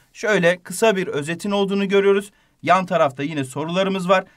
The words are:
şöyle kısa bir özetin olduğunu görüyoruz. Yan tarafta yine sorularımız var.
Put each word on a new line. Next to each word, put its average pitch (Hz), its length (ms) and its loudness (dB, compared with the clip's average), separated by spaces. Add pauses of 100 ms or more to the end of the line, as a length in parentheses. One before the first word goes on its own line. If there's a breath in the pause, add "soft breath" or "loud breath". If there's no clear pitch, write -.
(120 soft breath)
şöyle 175 500 0
kısa 214 340 0
bir 180 100 -4
özetin 160 440 -6
olduğunu 202 380 -2
görüyoruz. 196 420 2 (320)
Yan 175 240 2
tarafta 156 360 0
yine 147 220 -4
sorularımız 175 640 -4
var. 190 160 4 (120 soft breath)